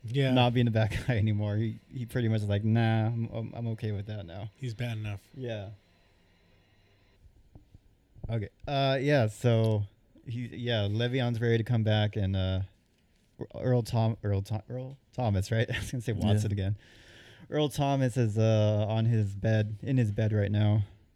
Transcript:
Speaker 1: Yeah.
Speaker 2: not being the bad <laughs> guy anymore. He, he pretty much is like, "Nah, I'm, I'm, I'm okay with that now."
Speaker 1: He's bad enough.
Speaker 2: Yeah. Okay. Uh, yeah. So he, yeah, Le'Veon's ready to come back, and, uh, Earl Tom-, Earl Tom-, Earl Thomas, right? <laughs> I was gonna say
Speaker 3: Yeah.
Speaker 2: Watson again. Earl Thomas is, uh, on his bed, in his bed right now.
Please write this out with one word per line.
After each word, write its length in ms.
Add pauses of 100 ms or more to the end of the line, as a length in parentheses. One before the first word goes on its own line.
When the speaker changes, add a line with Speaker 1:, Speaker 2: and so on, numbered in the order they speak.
Speaker 1:
Yeah. 280
Speaker 2:
not 220
being 100
the 80
bad 300
<laughs> 40
guy 120
anymore. 380
He, 220 (100)
he 180
pretty 220
much 140
is 60
like, 160
"Nah, 420
I'm, 260
I'm, 220
I'm 140
okay 240
with 140
that 200
now." 300
Speaker 1:
He's 180
bad 220
enough. 240 (160)
Speaker 2:
Yeah. 320 (2500)
Okay. 180 (180)
Uh, 340
yeah. 260
So 580 (420)
he, 260
yeah, 380
Le'Veon's 500
ready 180
to 60
come 180
back, 340
and, 200
uh, 240 (960)
Earl 260
Tom-, 400
Earl 200
Tom-, 280
Earl 260 (180)
Thomas, 360
right? 200
<laughs> 40
I 40
was 120
gonna 120
say 140
Speaker 3:
Yeah. 100
Speaker 2:
Watson 260
again. 240 (720)
Earl 180
Thomas 480
is, 220
uh, 500
on 180
his 280
bed, 480
in 140
his 160
bed 200
right 180
now. 340 (320)